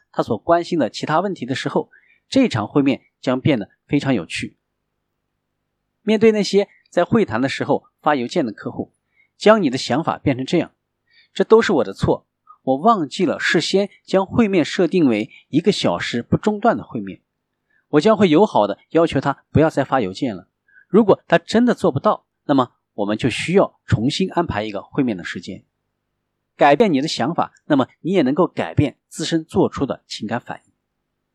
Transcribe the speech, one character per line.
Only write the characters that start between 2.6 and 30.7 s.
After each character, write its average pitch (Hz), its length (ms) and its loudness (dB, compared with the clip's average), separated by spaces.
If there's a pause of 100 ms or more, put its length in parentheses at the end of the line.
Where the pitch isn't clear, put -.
会 143 160 0
面 135 200 0 (180)
将 131 220 -4
变 135 180 2
得 92 100 -10 (160)
非 147 140 -2
常 135 140 -2
有 87 120 -4
趣。 - 320 -12 (1400)
面 214 160 0
对 220 140 6
那 214 100 2
些 196 280 0 (200)
在 170 140 0
会 202 220 2
谈 113 160 -4
的 135 80 -2
时 - 160 -6
候 120 220 -2 (140)
发 151 140 2
邮 120 100 -2
件 143 200 -2
的 107 80 -6
客 - 180 -12
户， - 220 -10 (420)
将 214 260 4
你 143 80 2
的 127 80 -4
想 131 240 -2
法 104 160 -4
变 135 200 -2
成 131 80 -6
这 175 140 0
样 - 120 -6 (600)
：“这 196 100 0
都 220 180 6
是 220 120 0
我 127 100 2
的 98 80 -6
错， - 340 -2 (360)
我 131 160 -2
忘 180 320 0
记 185 160 -2
了 110 120 -2
事 - 220 0
先 190 300 0 (160)
将 196 200 0
会 226 220 0
面 190 160 2
设 - 240 -2
定 160 220 2
为 110 200 -2 (200)
一 147 100 2
个 190 140 2
小 87 260 -2
时 - 240 -6
不 - 140 -2
中 214 200 -2
断 202 200 0
的 95 80 -12
会 117 160 -10
面。 95 200 -14 (720)
我 151 40 6
将 214 160 4
会 190 140 2
友 165 160 6
好 107 220 0
的 101 120 -6 (120)
要 165 140 2
求 147 140 -2
他 - 320 -4
不 156 80 2
要 - 100 4
再 143 140 -2
发 135 160 0
邮 95 140 -4
件 120 200 -6
了。 87 140 -14 (400)
如 214 160 4
果 190 240 4
他 170 100 2
真 233 280 0
的 226 100 2
做 175 160 0
不 131 80 -4
到， - 260 -2 (200)
那 143 80 0
么 131 180 0 (220)
我 104 120 -6
们 104 120 -4
就 131 120 -2
需 - 220 -6
要 180 340 0
重 113 240 0
新 185 220 -4
安 175 160 -2
排 107 160 -4
一 107 80 -6
个 98 100 -8
会 - 220 -4
面 113 140 -2
的 85 80 -12
时 - 160 -12
间。” - 240 -14 (880)
改 147 220 6
变 202 160 4
你 131 80 0
的 156 80 -4
想 147 260 -4
法， 104 160 -2 (140)
那 151 100 0
么 135 140 0 (100)
你 170 140 -4
也 185 80 4
能 131 120 2
够 160 140 2
改 85 260 -6
变 - 240 -2 (120)
自 - 160 -10
身 160 180 -2
做 160 240 0
出 - 180 -6
的 - 220 -8
情 - 180 -12
感 113 140 -6
反 - 260 -16
应。 - 60 -20 (640)